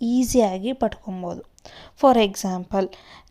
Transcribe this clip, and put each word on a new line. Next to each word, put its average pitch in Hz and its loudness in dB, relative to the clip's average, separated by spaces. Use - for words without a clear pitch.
ಈಸಿಯಾಗಿ 233 0
ಪಡ್ಕೊಬೋದು. 185 -6
For 262 6
example, 190 -2